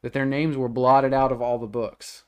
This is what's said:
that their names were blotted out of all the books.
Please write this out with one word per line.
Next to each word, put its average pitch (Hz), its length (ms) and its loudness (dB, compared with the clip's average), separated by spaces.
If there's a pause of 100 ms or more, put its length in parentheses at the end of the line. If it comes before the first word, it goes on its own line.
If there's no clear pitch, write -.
that 123 120 -12
their 135 120 -2
names 143 320 -2
were 127 120 -2
blotted 131 440 4
out 131 180 2
of 120 100 -4
all 120 160 -2
the 117 100 -8
books. - 600 -10